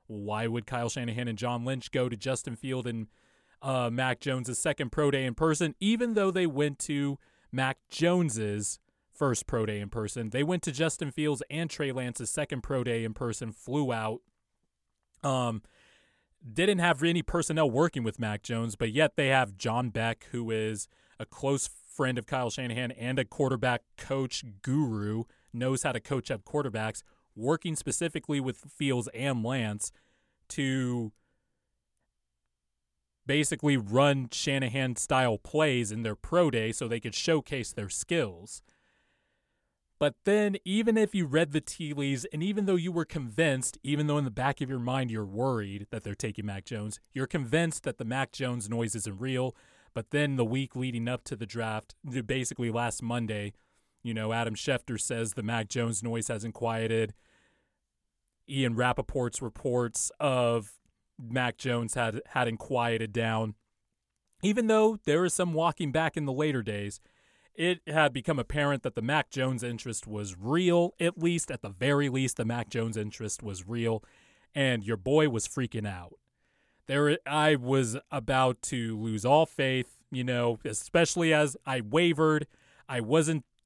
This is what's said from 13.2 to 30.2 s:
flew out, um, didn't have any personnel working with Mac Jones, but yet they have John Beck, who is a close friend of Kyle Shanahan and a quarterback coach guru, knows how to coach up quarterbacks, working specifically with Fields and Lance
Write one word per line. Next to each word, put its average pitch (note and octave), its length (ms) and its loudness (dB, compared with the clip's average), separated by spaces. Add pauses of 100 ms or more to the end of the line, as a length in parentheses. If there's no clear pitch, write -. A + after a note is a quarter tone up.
flew C3 400 -2
out, A2 280 -4 (1000)
um, B2 380 0 (880)
didn't F3+ 280 2
have E3+ 220 4
any E3+ 200 2
personnel D#3 500 2
working C3+ 320 2
with A2 160 -2
Mac G#2+ 240 -2
Jones, A2+ 320 -2
but A2+ 160 0
yet D3 240 4
they C#3 140 2
have C3 280 4
John A#2+ 320 0
Beck, A2+ 420 -2
who A#2 200 -4
is A2 380 -2 (280)
a A2+ 80 -8
close C#3 420 -2
friend - 500 -4
of A2+ 80 -6
Kyle B2+ 240 -2
Shanahan B2 420 -4
and B2+ 280 -4
a B2 60 0
quarterback B2+ 580 0 (140)
coach C3+ 460 -4 (180)
guru, A2+ 640 0 (300)
knows B2+ 300 0
how C#3 80 0
to A#2+ 80 -4
coach C3+ 320 -4
up A2+ 120 -4
quarterbacks, A2 600 -4 (320)
working D#3 400 0
specifically D3 640 -2
with C3 180 -4
Fields C3 560 -2
and B2+ 300 -2
Lance A2+ 480 -2 (580)